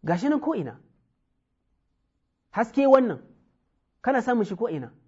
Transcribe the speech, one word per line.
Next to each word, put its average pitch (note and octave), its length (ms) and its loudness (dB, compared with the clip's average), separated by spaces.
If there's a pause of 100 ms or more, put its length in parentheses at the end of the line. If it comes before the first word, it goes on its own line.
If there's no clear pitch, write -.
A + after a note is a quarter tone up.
Ga E3+ 120 0
shi A#3+ 120 -2
nan D4+ 100 0
ko D#4 160 -4
ina. C3 240 -10 (1700)
Haske A#3 360 0
wannan, B3+ 320 6 (800)
kana C4 200 0
samun A#3 240 0
shi F#3+ 100 -8
ko D#3+ 140 -6
ina. C3+ 220 -10 (160)